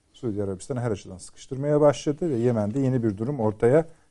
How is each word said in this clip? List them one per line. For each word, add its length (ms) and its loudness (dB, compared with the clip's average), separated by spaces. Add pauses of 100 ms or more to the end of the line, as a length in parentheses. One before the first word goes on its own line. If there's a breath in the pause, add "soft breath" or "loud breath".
(120)
Suudi 300 -6
Arabistan'ı 380 -6
her 100 -2
açıdan 280 -8
sıkıştırmaya 600 -2
başladı 500 2
ve 40 -2
Yemen'de 460 0
yeni 220 0
bir 160 0
durum 220 -4
ortaya 460 2 (240 soft breath)